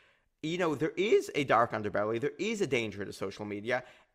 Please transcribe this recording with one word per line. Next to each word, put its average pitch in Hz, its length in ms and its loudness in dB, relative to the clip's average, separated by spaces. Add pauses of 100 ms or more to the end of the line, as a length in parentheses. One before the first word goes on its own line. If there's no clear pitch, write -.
(420)
you 160 160 -2
know, 165 180 2
there 139 200 0
is 247 400 2
a 147 80 2
dark 120 300 4
underbelly, 107 460 0
there 139 200 -2
is 208 220 -2
a 170 60 2
danger 110 380 -2
to 104 80 -8
social 101 320 -8
media, 107 380 -4 (320)